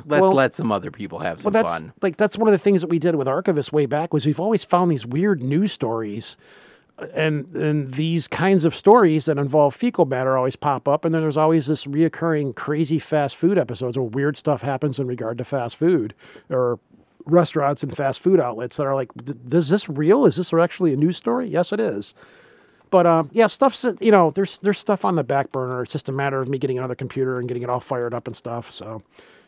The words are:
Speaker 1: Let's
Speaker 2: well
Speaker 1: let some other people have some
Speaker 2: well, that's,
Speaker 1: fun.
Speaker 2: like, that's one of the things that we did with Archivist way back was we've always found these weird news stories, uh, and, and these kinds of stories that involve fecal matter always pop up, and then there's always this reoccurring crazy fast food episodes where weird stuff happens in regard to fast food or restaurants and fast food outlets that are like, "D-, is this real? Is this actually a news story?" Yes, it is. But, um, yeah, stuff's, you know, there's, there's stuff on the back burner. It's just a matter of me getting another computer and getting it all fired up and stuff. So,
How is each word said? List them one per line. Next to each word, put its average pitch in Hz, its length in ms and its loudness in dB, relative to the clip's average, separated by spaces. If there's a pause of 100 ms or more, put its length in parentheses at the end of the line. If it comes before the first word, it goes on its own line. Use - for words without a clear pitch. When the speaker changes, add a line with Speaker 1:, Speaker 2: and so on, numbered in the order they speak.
Speaker 1:
Let's 147 160 2
Speaker 2:
well 190 120 6
Speaker 1:
let 131 220 2
some 113 160 -2
other 95 200 -2
people 85 280 -12
have 82 220 -6
some 202 120 -2
Speaker 2:
well, 220 100 4
that's, 170 180 -4
Speaker 1:
fun. - 200 -14
Speaker 2:
like, 185 160 -4
that's 208 200 0
one 220 100 0
of 214 40 6
the 185 80 4
things 196 220 2
that 175 80 -6
we 170 100 0
did 165 160 0
with 135 120 -2
Archivist 147 460 -2
way 147 140 2
back 151 260 -4
was 143 120 2
we've 151 140 0
always 202 240 0
found 175 280 2
these 117 160 -2
weird 160 340 0
news 151 320 0
stories, 113 640 -6 (640)
uh, - 160 -12
and, 156 400 0
and 151 400 -2
these 165 320 -2
kinds 185 360 2
of 165 120 2
stories 190 500 6
that 147 140 0
involve 143 340 4
fecal 233 320 0
matter 131 320 0
always 127 180 0
pop 139 320 -2
up, 147 160 2
and 165 120 0
then 160 60 0
there's 151 160 -2
always 156 280 4
this 147 200 -4
reoccurring 151 720 -2
crazy 151 440 -2
fast 147 380 -2
food 185 200 2
episodes 123 400 -2
where 131 80 -2
weird 139 320 -2
stuff 147 240 -2
happens 135 380 -4
in 131 80 -4
regard 120 320 -6
to 127 60 -6
fast 123 320 -6
food 151 360 0 (360)
or 123 300 0 (480)
restaurants 147 540 2
and 127 160 -8
fast 135 220 -4
food 185 200 2
outlets 123 380 -6
that 147 80 -4
are 139 80 -2
like, 131 220 -4
"D-, 131 180 -12 (240)
is 151 120 0
this 202 200 -2
real? 170 380 4
Is - 80 2
this 175 180 -6
actually 170 400 2
a - 20 -2
news 160 220 0
story?" 240 320 -4
Yes, 165 240 -2
it - 60 -2
is. - 340 -6 (800)
But, 175 160 6
um, 165 260 4
yeah, 226 140 4
stuff's, - 360 0 (160)
you 220 120 4
know, 180 240 6
there's, 196 240 -4
there's 202 180 0
stuff - 260 -2
on 190 120 0
the 151 80 0
back 139 280 -2
burner. 127 300 -4
It's 117 100 -8
just - 160 -8
a 147 40 -6
matter 135 280 -2
of 127 80 -4
me 135 120 -4
getting 131 180 -2
another 127 160 -4
computer 131 460 -4
and 123 80 -6
getting 120 160 -6
it 123 60 -4
all 123 100 0
fired 120 340 -6
up 120 140 -8
and 110 100 -12
stuff. 117 340 -10
So, 110 300 -14 (460)